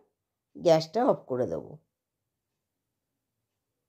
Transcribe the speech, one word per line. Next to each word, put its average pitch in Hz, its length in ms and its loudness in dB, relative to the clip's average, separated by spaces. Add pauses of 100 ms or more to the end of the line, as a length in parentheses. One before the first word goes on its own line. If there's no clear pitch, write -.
(560)
গ্যাসটা 160 460 2 (100)
অফ - 80 0 (100)
করে 123 220 -2
দেব। 73 140 -8 (2250)